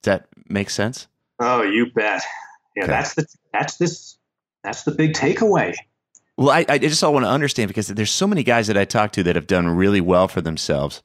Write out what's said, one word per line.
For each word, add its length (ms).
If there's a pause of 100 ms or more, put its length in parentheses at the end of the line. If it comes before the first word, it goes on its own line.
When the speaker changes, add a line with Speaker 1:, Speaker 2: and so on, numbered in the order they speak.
Speaker 1:
Does 100
that 140 (220)
make 220
sense? 360 (320)
Speaker 2:
Oh, 240
you 300
bet. 320 (500)
Yeah, 80
Speaker 1:
Okay. 100
Speaker 2:
that's 220
the, 120 (260)
that's 240
this, 420 (460)
that's 180
the 80
big 220
takeaway. 640 (600)
Speaker 1:
Well, 140
I, 180
I 100
just 260
all 100
wanna 140
understand, 400
because 200
there's 220
so 160
many 160
guys 240
that 100
I 100
talk 260
to 120
that 120
have 100
done 220
really 320
well 260
for 140
themselves 640